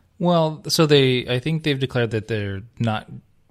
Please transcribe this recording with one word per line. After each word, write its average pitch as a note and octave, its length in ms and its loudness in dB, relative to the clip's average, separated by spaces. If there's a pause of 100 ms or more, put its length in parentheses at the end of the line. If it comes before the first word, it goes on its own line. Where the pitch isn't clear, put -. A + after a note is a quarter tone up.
(180)
Well, E3 500 0
so D#3+ 180 4
they, C3+ 420 4
I B2 100 0
think D#3 240 -2
they've C#3+ 160 0
declared B2 340 -2
that G#2+ 160 -4
they're G2+ 340 -4 (160)
not A2 320 -2 (400)